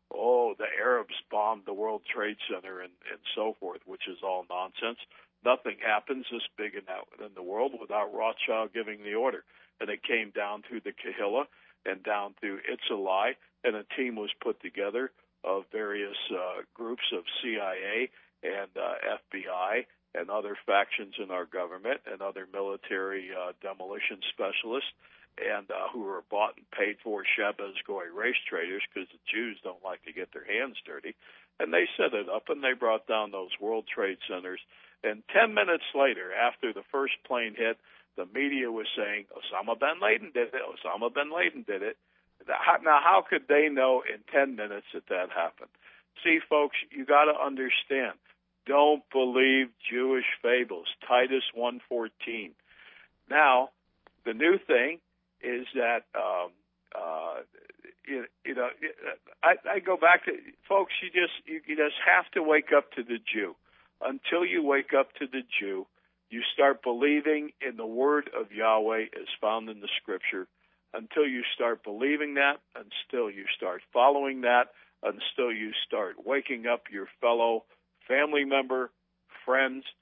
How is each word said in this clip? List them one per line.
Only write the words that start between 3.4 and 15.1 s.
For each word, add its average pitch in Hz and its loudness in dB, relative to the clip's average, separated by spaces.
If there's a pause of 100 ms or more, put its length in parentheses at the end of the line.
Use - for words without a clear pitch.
forth, 87 -10
which 95 -10
is 90 -12
all 92 -2
nonsense. 95 -6 (460)
Nothing 120 2
happens 110 -2
this 117 -6
big 107 -8
in, 98 -10
that, 95 -10 (180)
in 101 -18
the 92 -14
world 117 -2
without 104 -4
Rothschild 110 -2
giving 107 -8
the 104 -6
order. 113 0 (360)
And 107 -6
it 104 -8
came 113 -2
down 104 -4
through 117 -10
the 101 -8
Kahila 107 -2 (400)
and 98 -6
down 101 -4
through 98 -6
Itzalai, 104 -2 (260)
and 113 0
a 104 -10
team 127 -4
was 104 -6
put 113 -4
together 101 -4 (320)